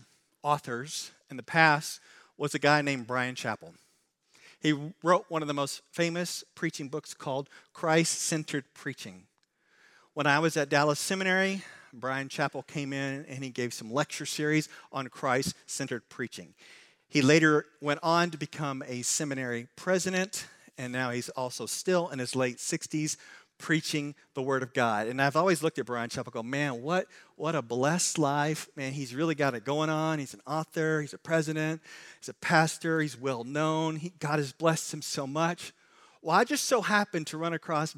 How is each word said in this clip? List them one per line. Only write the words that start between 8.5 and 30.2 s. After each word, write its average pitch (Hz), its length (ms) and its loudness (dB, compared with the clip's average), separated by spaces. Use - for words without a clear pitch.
Preaching. 98 480 -12
When 143 120 0
I 147 140 6
was 160 180 2
at 143 100 2
Dallas 147 320 4
Seminary, 190 600 0
Bryan 131 380 -6
Chapell 143 380 -4
came 139 260 -6
in 139 320 -4
and 135 180 -12
he 131 60 -6
gave 120 240 -4
some 113 180 -10
lecture 147 360 -2
series 151 420 0
on 131 160 -6
Christ-centered 131 1000 -2
preaching. 110 420 -10
He 147 140 4
later 151 420 8
went 147 220 -2
on 170 280 4
to 156 60 -10
become 143 500 -6
a 123 160 -6
seminary 127 720 -2
president, 185 720 -2
and 123 160 -6
now 127 200 -2
he's 123 180 -4
also 127 340 -6
still 180 460 0
in 135 80 -6
his 127 180 -6
late 127 240 0
sixties 156 560 -4
preaching 147 580 -2
the 135 80 -2
Word 131 200 0
of 120 120 -8
God. 113 320 2
And 127 160 -2
I've 139 140 4
always 170 260 4
looked 160 160 0
at 117 80 -2
Bryan 117 240 -4
Chapell 127 160 -6
and 120 60 -14
go, 117 100 -4
"Man, 131 400 -2
what, 180 240 0
what 160 180 -2
a 139 80 0
blessed 131 560 0
life." 147 580 2
Man, 135 160 -6
he's 131 220 -8
really 160 200 0
got 139 200 2
it 107 100 -8
going 151 240 0
on. 156 300 0
He's 135 160 -8